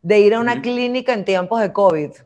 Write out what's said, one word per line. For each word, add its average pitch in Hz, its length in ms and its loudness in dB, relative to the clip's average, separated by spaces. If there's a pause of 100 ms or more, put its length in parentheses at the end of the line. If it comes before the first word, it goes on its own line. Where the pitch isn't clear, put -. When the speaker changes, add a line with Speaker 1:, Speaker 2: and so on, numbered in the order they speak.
Speaker 1:
de 202 180 2
ir 208 140 6
a 226 60 -2
una 240 140 -2
Speaker 2:
Ujú. 254 100 -6
Speaker 1:
clínica 247 500 -4
en 202 120 -4
tiempos 190 360 -2
de 196 100 -2
covid. 170 400 2 (140)